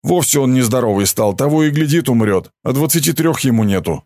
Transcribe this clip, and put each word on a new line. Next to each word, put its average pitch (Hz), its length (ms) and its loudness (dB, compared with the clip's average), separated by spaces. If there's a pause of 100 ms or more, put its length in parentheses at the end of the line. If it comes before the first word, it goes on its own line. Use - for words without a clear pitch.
Вовсе 165 360 0
он 131 140 2
нездоровый 117 540 0
стал, 104 280 0
того 147 280 0
и 151 80 0
глядит, 151 380 0
умрёт, 107 420 0 (120)
а - 100 -2
двадцати 156 400 -2
трёх 160 260 -2
ему 113 240 0
нету. 87 420 -2